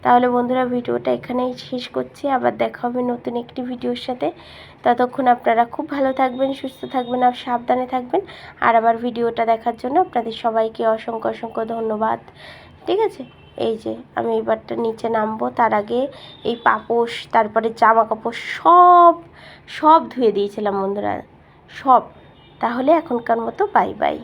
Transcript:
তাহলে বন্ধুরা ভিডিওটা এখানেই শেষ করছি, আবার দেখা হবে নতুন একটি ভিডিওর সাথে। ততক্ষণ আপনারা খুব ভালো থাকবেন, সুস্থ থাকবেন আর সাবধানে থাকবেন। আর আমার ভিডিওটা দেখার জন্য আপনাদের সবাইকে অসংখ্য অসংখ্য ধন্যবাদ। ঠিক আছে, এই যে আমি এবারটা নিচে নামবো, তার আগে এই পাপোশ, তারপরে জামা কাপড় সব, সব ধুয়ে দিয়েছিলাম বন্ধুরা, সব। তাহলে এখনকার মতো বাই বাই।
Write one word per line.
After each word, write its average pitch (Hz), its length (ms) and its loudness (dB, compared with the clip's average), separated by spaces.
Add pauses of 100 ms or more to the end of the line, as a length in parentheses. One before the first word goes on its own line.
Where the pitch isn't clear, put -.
তাহলে 247 320 4
বন্ধুরা 247 280 0 (100)
ভিডিওটা 240 440 -4
এখানেই 247 340 -4 (160)
শেষ 247 160 -8 (120)
করছি, 254 280 -8 (140)
আবার 247 160 0 (100)
দেখা 226 220 -6
হবে 247 160 -4 (100)
নতুন 240 220 -8 (100)
একটি 240 160 -12 (100)
ভিডিওর 247 380 -6
সাথে। 254 200 -4 (580)
ততক্ষণ 247 400 0 (100)
আপনারা 233 280 2 (100)
খুব - 120 -8 (100)
ভালো 269 240 0
থাকবেন, 262 300 0 (120)
সুস্থ 269 180 -12 (140)
থাকবেন 247 340 -2
আর 247 160 2
সাবধানে 247 500 -2
থাকবেন। 254 280 -2 (440)
আর 233 140 4
আমার 226 240 4
ভিডিওটা 233 480 -2
দেখার 226 300 -2
জন্য 254 140 -4 (100)
আপনাদের 233 380 -6
সবাইকে 220 380 -2 (140)
অসংখ্য 226 380 -6
অসংখ্য 226 300 -8 (100)
ধন্যবাদ। 220 460 -4 (680)
ঠিক 359 220 0
আছে, 320 160 -8 (440)
এই 226 160 -2
যে 226 100 -6 (240)
আমি 226 140 -2 (100)
এবারটা 220 320 -4 (120)
নিচে 226 220 -6 (100)
নামবো, 220 280 -4 (140)
তার 226 120 2 (100)
আগে 233 180 -4 (500)
এই 240 60 -2 (120)
পাপোশ, 233 440 0 (240)
তারপরে 220 320 2 (140)
জামা 226 280 6
কাপড় 226 280 -6 (200)
সব, 349 560 8 (640)
সব 311 220 6 (120)
ধুয়ে 240 260 2
দিয়েছিলাম 202 440 -2
বন্ধুরা, 202 320 -4 (560)
সব। 254 320 2 (600)
তাহলে 240 280 -2 (120)
এখনকার 233 440 -2
মতো 233 180 -4 (120)
বাই 185 160 2 (100)
বাই। - 220 0